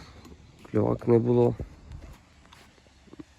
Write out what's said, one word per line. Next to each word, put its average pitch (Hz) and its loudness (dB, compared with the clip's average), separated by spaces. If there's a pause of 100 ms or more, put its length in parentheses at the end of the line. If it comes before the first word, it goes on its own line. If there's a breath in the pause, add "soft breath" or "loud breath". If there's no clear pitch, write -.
(720 loud breath)
Клювак 117 -2
не 120 6
було. 120 2 (1800)